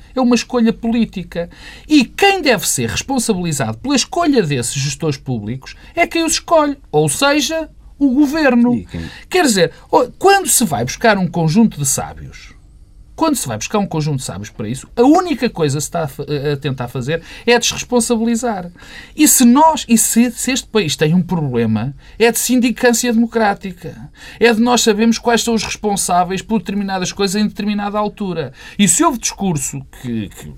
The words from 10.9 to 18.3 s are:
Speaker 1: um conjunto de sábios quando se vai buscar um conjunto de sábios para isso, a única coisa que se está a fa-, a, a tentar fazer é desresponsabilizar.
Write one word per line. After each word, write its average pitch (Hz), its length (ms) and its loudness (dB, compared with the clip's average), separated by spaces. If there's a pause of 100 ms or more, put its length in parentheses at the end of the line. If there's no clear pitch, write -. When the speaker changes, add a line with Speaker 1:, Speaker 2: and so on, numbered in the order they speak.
Speaker 1:
um 180 100 0
conjunto 165 500 2
de 143 60 -4
sábios - 680 -8 (640)
quando 320 160 0
se - 140 -6
vai 110 100 -6
buscar - 220 -2
um 190 60 -2
conjunto 156 320 -2
de 135 40 -12
sábios 95 260 -10
para 104 200 -10
isso, 127 260 -8
a 240 80 2
única 294 480 4
coisa 151 280 -2
que 147 40 -6
se - 60 -8
está 165 160 -4
a - 20 -6
fa-, - 160 -10
a, 143 300 -4
a 143 40 -2
tentar 135 300 -6
fazer 139 340 -6 (240)
é 240 140 6
desresponsabilizar. 226 1120 -2 (460)